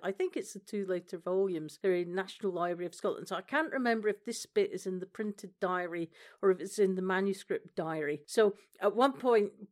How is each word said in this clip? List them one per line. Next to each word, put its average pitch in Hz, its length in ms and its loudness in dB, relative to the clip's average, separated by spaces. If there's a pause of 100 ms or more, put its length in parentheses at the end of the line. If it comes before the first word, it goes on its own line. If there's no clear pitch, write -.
I 190 80 -2
think 370 240 -4
it's 226 180 -6
the 196 60 -12
two 202 260 -6
later 180 320 -4
volumes. 180 640 -2
They're 190 140 4
in 175 180 -2
National 190 380 -4
Library 175 340 -2
of 175 80 -8
Scotland. - 360 -4
So 185 80 -4
I 185 40 -4
can't 294 300 -2
remember 233 380 2
if 202 160 -4
this 233 200 -6
bit - 280 2
is 185 120 -8
in 185 140 -4
the 180 60 -6
printed 202 460 -8 (100)
diary 175 500 -2 (300)
or 196 100 6
if 185 80 4
it's 196 200 -8
in 190 160 4
the 185 60 -2
manuscript 190 760 -2
diary. 156 500 -4
So 208 300 4 (260)
at 196 140 2
one 262 180 4
point, 233 380 4 (200)